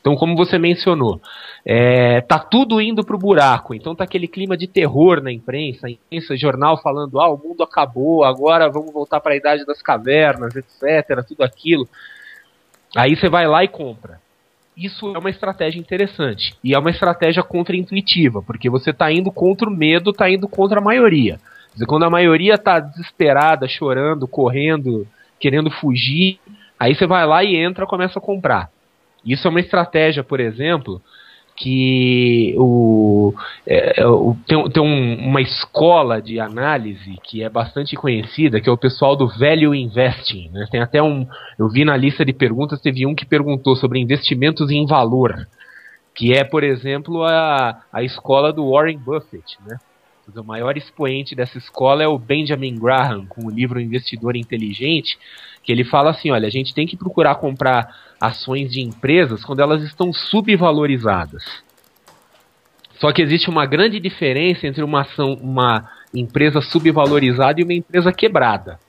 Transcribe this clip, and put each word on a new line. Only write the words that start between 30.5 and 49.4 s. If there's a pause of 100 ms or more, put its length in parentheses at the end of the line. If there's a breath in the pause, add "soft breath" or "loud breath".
que
o, (320 loud breath)
é,
é,
o, (120)
tem,
tem
um,
uma
escola
de
análise
que
é
bastante
conhecida,
que
é
o
pessoal
do
value
investing,
né?
Tem
até
um, (320 loud breath)
eu
vi
na
lista
de
perguntas,
teve
um
que
perguntou
sobre
investimentos
em
valor, (680 loud breath)
que
é,
por
exemplo,
a, (100)
a
escola
do
Warren
Buffett,